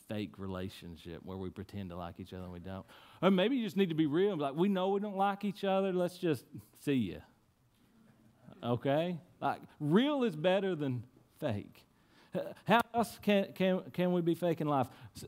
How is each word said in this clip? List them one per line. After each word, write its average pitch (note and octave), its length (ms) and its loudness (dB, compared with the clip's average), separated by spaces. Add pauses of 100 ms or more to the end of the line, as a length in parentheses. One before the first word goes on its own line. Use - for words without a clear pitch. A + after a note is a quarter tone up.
fake G#2+ 280 -6
relationship F#2 840 -10
where F#2 140 -10
we F#2 120 -8
pretend G2 420 -10
to F2 60 -10
like E2+ 220 -10
each F#2+ 140 -12
other F#2 100 -10
and F2+ 100 -12
we F2 60 -12
don't." F#2+ 260 -10 (380)
Or F#3 80 6
maybe G3+ 260 4
you A#3 60 -2
just E3+ 140 -4
need F#3+ 140 4
to D#3+ 40 -2
be D#3 120 2
real F3+ 240 2
and F3 80 -2
be D3 40 -2
like, C#3 140 -2
"We F#3 120 4
know F#3+ 200 2
we G3+ 100 2
don't G3+ 180 -4
like G3 280 0
each G3 180 -4
other. F#3+ 300 2
Let's F3 260 0
just D#3 260 0 (360)
see B2 320 2
ya." D#2 60 -10 (1500)
Okay? C#3+ 560 2 (200)
Like, C3+ 200 -2 (180)
real A#3+ 460 4
is G3+ 100 0
better F#3 400 2
than C3+ 300 -2 (340)
fake. A2+ 460 -6 (800)
How A3+ 160 6 (140)
else A#3 260 -2
can, G3 340 2
can, F#3 280 2 (100)
can F3+ 200 2
we F3 100 2
be E3 120 2
fake E3+ 260 0
in D3+ 60 0
life? C#3 220 2 (280)
S-, - 120 -14